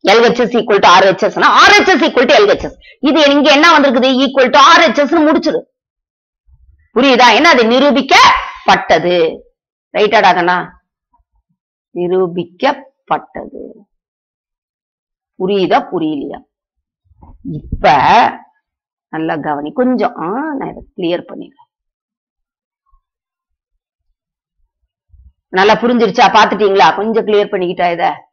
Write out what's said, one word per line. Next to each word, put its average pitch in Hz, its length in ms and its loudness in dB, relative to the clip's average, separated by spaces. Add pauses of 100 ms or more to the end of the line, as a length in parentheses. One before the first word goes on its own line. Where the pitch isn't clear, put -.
எல் 226 160 4
ஹெச் 240 160 0
S 240 160 -2
equal 220 220 0
to 196 100 2
ஆர் 190 160 6
ஹெச் 185 180 0
எஸ் - 160 -4
னா 190 60 0
ஆர் 269 260 4
ஹெச் 403 160 2
எஸ் 349 180 0
equal 254 240 0
to 277 80 4
L 208 120 4
ஹெச் - 160 -2
எஸ். - 140 -14 (220)
இது 285 300 2
இங்க 285 200 2
என்ன 311 280 4
வந்திருக்குது? 262 480 0
Equal 254 240 0
to 285 80 2
ஆர் 330 220 6
ஹெச் 311 180 0
எஸ் 294 160 -2
னு 311 180 2
முடிச்சிரு. 277 280 -2 (1300)
புரியுதா? 240 400 4
என்ன 294 140 2
அது? 247 160 2
நிரூபிக்கப்பட்டது. 220 1700 0 (600)
ரைட்டாடா 202 360 2
கண்ணா? 175 420 -4 (1200)
நிரூபிக்கப்பட்டது. - 1700 -6 (1800)
புரியுதா? 190 540 -2
புரியலையா? 156 480 -8 (1120)
இப்ப 170 480 -2 (1080)
நல்லா 160 280 -8
கவனி. 147 360 -8
கொஞ்சம், 254 440 -4
ஆ, 160 100 -10 (320)
நான் 170 120 -12
இதை - 120 -20 (140)
clear 170 320 -6
பண்ணிடுறேன். - 380 -20 (3750)
நல்லா 196 260 0
புரிஞ்சிருச்சா? 233 540 0
பாத்துட்டீங்களா? 196 680 2
கொஞ்சம் 214 320 -4
clear 202 240 0
பண்ணிக்கிட்டா 175 420 -4
இத. 165 400 -6